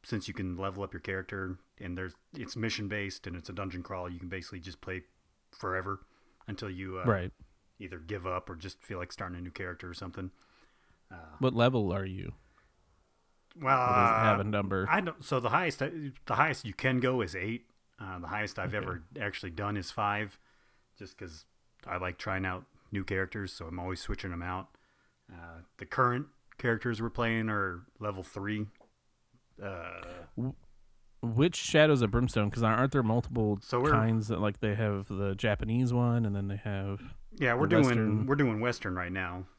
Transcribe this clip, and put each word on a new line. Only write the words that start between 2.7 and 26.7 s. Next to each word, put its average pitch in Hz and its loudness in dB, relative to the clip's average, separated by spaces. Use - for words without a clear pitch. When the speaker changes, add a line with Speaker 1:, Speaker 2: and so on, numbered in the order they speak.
Speaker 1:
based 98 -6
and 87 -8
it's 87 -12
a - -10
dungeon 90 -6
crawl, 90 -8
you 87 -8
can 87 -10
basically 92 -10
just 92 -14
play 92 -6
forever 95 -4
until 104 -6
you, 92 -6
uh, 90 -6
Speaker 2:
Right. 95 0
Speaker 1:
either 92 -12
give 87 -8
up 90 -4
or 90 -8
just 87 -12
feel 95 -8
like 87 -8
starting 90 -8
a - -10
new 87 -10
character 90 -10
or 87 -10
something. 92 -8
Uh, 92 -16
Speaker 2:
What 131 2
level 117 4
are 98 -2
you? 95 -8
Speaker 1:
Well, 135 4
Speaker 2:
Or 123 4
does 120 8
it 113 6
have 104 6
a - 0
Speaker 1:
uh, 95 2
Speaker 2:
number? 98 2
Speaker 1:
I 180 6
don't. 170 -6
So 135 0
the 117 0
highest, 165 2
the 143 -4
highest 147 2
you 101 -6
can 131 2
go 127 2
is 92 -2
eight. 110 -4
Uh, 95 -8
the 87 -10
highest 104 -4
I've 92 -2
Speaker 2:
Okay. 104 -2
Speaker 1:
ever 87 -6
actually 101 -4
done 101 -2
is 92 -6
five, 104 -2
just 98 -16
'cause 80 -14
I 90 -4
like 90 -4
trying 95 -2
out 92 -4
new 98 -2
characters, 95 -2
so - -10
I'm 87 -6
always 87 -4
switching - -4
'em 87 -6
out. 92 -6
Uh, 85 -16
the - -10
current 123 2
characters 117 0